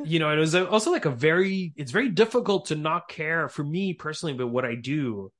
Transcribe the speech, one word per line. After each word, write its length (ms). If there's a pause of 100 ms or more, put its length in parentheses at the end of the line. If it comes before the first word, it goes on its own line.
you 160
know, 120
it 60
was 160
a, 160
also, 220
like, 140
a 60
very, 640
it's 160
very 180
difficult 580
to 80
not 320
care 420
for 140
me 300
personally 420
about 160
what 120
I 120
do. 640